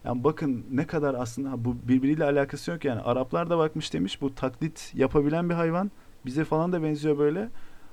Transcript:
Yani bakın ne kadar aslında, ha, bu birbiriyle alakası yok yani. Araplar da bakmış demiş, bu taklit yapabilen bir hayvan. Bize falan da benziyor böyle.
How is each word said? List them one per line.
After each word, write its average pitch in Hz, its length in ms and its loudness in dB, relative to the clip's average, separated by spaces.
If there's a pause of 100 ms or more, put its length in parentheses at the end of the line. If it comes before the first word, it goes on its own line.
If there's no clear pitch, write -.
Yani 123 200 -2
bakın 147 460 0
ne 135 160 0
kadar 147 280 -2
aslında, 123 360 -6
ha, 123 140 -4
bu 120 120 -2 (120)
birbiriyle 135 360 4
alakası 143 460 2
yok 165 140 -4
yani. 127 160 0
Araplar 131 500 0
da 170 80 2
bakmış 156 340 0
demiş, 165 280 -2
bu 139 140 -2
taklit - 600 -4
yapabilen 147 560 2
bir 170 40 0
hayvan. 170 360 0 (360)
Bize 135 180 0
falan 160 280 2
da 170 100 2
benziyor 151 360 2
böyle. 160 300 2 (440)